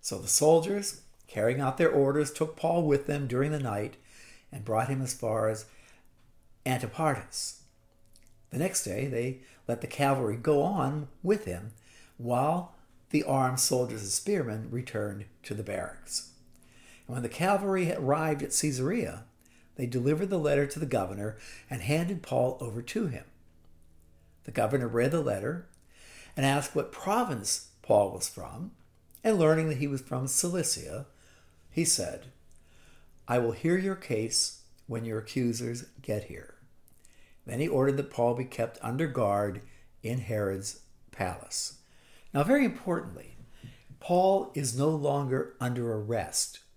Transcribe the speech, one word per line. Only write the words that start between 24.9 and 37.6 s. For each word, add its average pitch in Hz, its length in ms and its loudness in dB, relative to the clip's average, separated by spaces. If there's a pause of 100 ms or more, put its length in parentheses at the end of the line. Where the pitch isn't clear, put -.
the 165 100 0
letter 123 460 -2 (720)
and 135 80 2
asked 139 300 0
what 147 160 0
province 190 800 -2 (120)
Paul 101 300 4
was - 180 -6
from, 135 420 -10 (520)
and 220 160 4
learning 160 300 6
that 139 100 -2
he 143 80 0
was 135 140 -2
from 131 260 -4
Cilicia, 139 800 -2 (640)
he 165 120 0
said, - 480 0 (960)
"I 123 120 2
will 117 140 2
hear 165 220 2
your 190 200 0
case - 640 -2 (240)
when 113 180 -6
your 110 140 -4
accusers 120 680 -2 (160)
get - 240 -4
here." - 280 -16 (920)
Then 120 120 -6
he 160 80 0